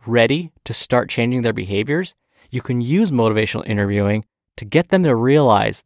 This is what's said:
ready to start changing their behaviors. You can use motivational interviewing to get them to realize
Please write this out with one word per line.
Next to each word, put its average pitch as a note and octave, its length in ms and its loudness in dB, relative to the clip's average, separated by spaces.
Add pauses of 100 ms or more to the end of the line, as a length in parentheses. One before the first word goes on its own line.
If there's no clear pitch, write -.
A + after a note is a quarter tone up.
ready B2 460 2 (120)
to - 80 -10
start - 380 -2
changing B2 320 -2
their A#2 100 0
behaviors. G#2 600 -4 (360)
You B2 120 -6
can A#2+ 180 -4
use E3+ 300 0
motivational A2 560 0
interviewing G2+ 580 0 (320)
to - 80 -12
get D3+ 240 0
them F#3 140 2
to D3 120 4
realize A#2 720 2